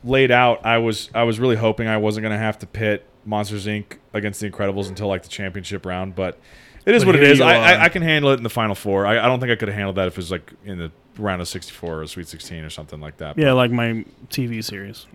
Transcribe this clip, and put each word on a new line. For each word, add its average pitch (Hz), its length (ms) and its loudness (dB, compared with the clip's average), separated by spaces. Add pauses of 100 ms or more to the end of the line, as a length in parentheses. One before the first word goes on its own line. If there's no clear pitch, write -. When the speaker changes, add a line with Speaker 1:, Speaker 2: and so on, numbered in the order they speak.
Speaker 1:
laid 131 280 2
out, 123 340 4
I 113 120 2
was, 113 380 -2
I 117 80 2
was 113 160 0
really 123 160 2
hoping 110 320 0
I 110 100 0
wasn't 107 260 -2
gonna 107 140 -4
have 110 220 -4
to 95 80 -16
pit 107 380 -4 (200)
Monsters, 104 400 -4
Inc 104 320 -8 (160)
against 104 280 -6
The 104 100 -6
Incredibles 98 380 -4
until, 98 180 -6
like, 95 160 -4
the - 60 -20
championship 95 580 -10
round, 92 280 -6
but 92 220 -4 (480)
it 208 80 4
is 240 100 6
Speaker 2:
But - 40 4
Speaker 1:
what - 80 4
it 143 80 8
Speaker 2:
here 139 80 10
Speaker 1:
is. 135 80 8
Speaker 2:
you 151 60 6
Speaker 1:
I, 165 80 8
I, 175 240 6
Speaker 2:
are. - 40 -2
Speaker 1:
I 170 80 6
can 175 140 -2
handle 151 280 2
it 135 60 2
in 117 60 -8
the 113 60 -2
final 110 260 -2
four. 98 320 0
I, 110 120 2
I 107 80 0
don't 127 120 2
think 123 120 -2
I 113 40 4
could 110 140 -4
have 98 60 -6
handled 98 200 -4
that 92 120 0
if 87 60 -4
it - 40 -10
was, 85 120 -8
like, 87 240 -8 (120)
in 98 120 -10
the 82 140 -8 (280)
round 95 220 -4
of 85 60 -6
sixty-four 82 540 -10
or 80 60 -10
Sweet 87 180 -12
sixteen 80 380 -16
or 78 60 -12
something 76 320 -16
like 76 160 -16
that, 76 200 -10
Speaker 2:
Yeah, 151 120 4
Speaker 1:
but 131 60 4
Speaker 2:
like 123 160 2
my 117 340 -2 (240)
T 131 180 -6
V 113 140 -8
series. 101 540 -14